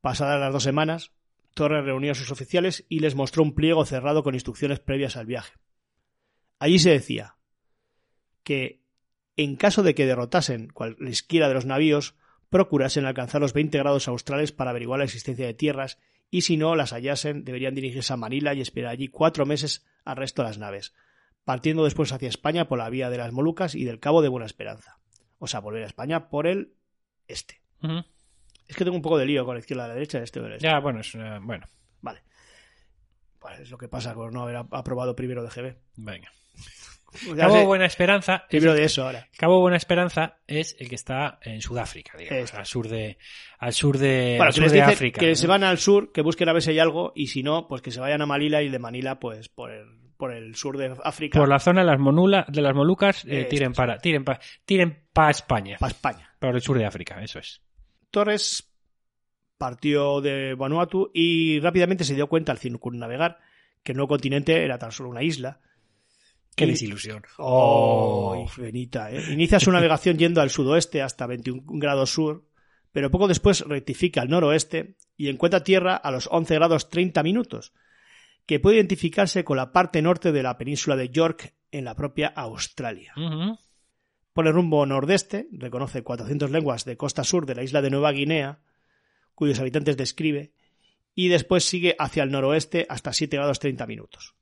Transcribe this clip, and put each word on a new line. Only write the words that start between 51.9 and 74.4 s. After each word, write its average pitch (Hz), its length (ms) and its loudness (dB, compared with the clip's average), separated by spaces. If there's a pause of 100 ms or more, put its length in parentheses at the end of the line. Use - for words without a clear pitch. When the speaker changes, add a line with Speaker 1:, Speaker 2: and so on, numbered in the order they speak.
Speaker 2:
Monula-, 175 480 4
de 147 140 0
las 139 120 2
Molucas, 180 520 4
eh, 139 160 -4
Speaker 1:
Eso 131 80 -4
Speaker 2:
tiren 139 220 0
Speaker 1:
es. - 40 -4
Speaker 2:
para, 123 220 0
tiren 151 260 0
pa-, 135 160 -2 (240)
tiren 175 480 2
pa 156 180 6
España. 101 480 -2
Speaker 1:
Pa 135 100 0
España. - 520 -6
Speaker 2:
Por 127 160 0
el 123 60 -2
sur 131 160 0
de 110 80 0
África, 92 360 -10
eso - 160 -14
es. - 220 -18 (500)
Speaker 1:
Torres 208 600 -2 (840)
partió 143 640 0
de 135 340 -4
Vanuatu 170 600 -2
y 165 460 2
rápidamente 175 440 2
se 139 100 -2
dio 143 140 -2
cuenta 160 240 0
al 117 60 -4
circunnavegar 120 800 -6 (440)
que 143 100 -8
el 127 40 -4
nuevo 139 120 -2
continente 143 560 0
era 127 140 -4
tan 113 140 -12
solo 127 180 -12
una 120 120 -8
isla. 143 380 -4 (960)
Speaker 2:
Qué 151 100 2
Speaker 1:
Y - 40 4
Speaker 2:
desilusión. 104 520 -6 (160)
Speaker 1:
Oh, 123 1080 4
Speaker 2:
Oh. - 40 -8 (100)
Speaker 1:
Benita, 120 500 -8
¿eh? 156 220 -8
Inicia 170 260 6
su 185 140 6
navegación 170 460 4
yendo 170 220 4
al 139 100 4
sudoeste 147 520 2
hasta 127 240 -8
veintiún 123 400 -8
grados 143 440 0
sur, 156 340 -2 (480)
pero 139 180 -2
poco 190 160 4
después 190 400 4
rectifica 147 560 -2
al 123 60 -2
noroeste 156 640 2 (220)